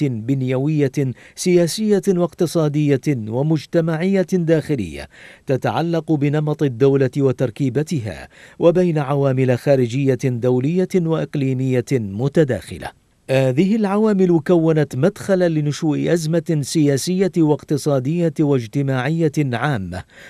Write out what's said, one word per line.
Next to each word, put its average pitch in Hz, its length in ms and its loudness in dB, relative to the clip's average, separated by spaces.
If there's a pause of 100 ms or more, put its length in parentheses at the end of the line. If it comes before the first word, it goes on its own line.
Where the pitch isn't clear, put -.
بنيوية 131 880 0 (440)
سياسية 185 720 2
واقتصادية 156 1000 0
ومجتمعية 160 1200 0
داخلية 143 760 -2 (380)
تتعلق 151 680 -2
بنمط 147 500 0
الدولة 135 560 2
وتركيبتها، 127 1080 -2 (300)
وبين 170 400 4
عوامل 131 600 0
خارجية 131 680 2
دولية 127 720 0
وإقليمية 135 960 0
متداخلة. 110 1120 -2 (280)
هذه 135 460 2
العوامل 196 720 2
كونت 160 500 2
مدخلا 180 520 0
لنشوء 147 640 -2
أزمة 165 480 0
سياسية 165 800 0
واقتصادية 151 1000 0
واجتماعية 139 1000 0
عامة 117 640 -2 (260)